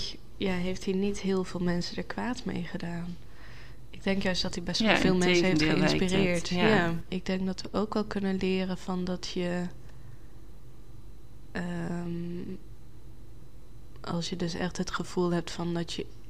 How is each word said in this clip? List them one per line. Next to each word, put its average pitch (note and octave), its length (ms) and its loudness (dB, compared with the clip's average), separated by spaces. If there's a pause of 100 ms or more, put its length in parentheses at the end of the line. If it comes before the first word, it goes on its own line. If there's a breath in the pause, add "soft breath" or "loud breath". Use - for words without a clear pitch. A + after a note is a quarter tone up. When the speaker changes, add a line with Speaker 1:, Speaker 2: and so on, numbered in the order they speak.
(380)
Speaker 1:
ja, F#3+ 160 0
heeft F#3 320 -2
hij G3 80 2
niet G3 260 0
heel F#3+ 240 2
veel F3+ 160 -4
mensen F3 380 0
er F3+ 60 -4
kwaad A#3 420 -4
mee F#3 180 -2
gedaan. E3+ 540 -6 (720 loud breath)
Ik - 140 -10
denk G3 200 2
juist F#3 180 2
dat - 140 -2
hij F3 80 -4
best F3 180 0
wel A3 80 6
Speaker 2:
Ja, F3+ 80 8
Speaker 1:
veel F#3 180 6
mensen F3+ 140 6 (160)
heeft F3 160 6
Speaker 2:
integendeel D#3 160 6 (100)
lijkt D#3 140 4
het, F#3 100 4
Speaker 1:
geïnspireerd. F3+ 380 4
Speaker 2:
ja. F3+ 260 4
Speaker 1:
Ja, E3+ 180 4 (140)
ik F#3 180 -4
denk F#3 200 0
dat F#3 160 -2
we - 100 -6
ook G#3 220 0
wel G#3+ 120 2
kunnen G3 320 0
leren F#3 400 2
van F3+ 260 -2
dat F3+ 240 -2
je, F3 360 0 (1900 loud breath)
ehm, F3 1040 -4 (1500)
als E3+ 280 -2
je F#3 60 -2
dus F3 180 -2
echt F3+ 240 -2
het F#3 140 -2
gevoel F3 400 0
hebt E3+ 200 0
van E3+ 220 -2
dat E3+ 200 -2
je - 120 -4 (240)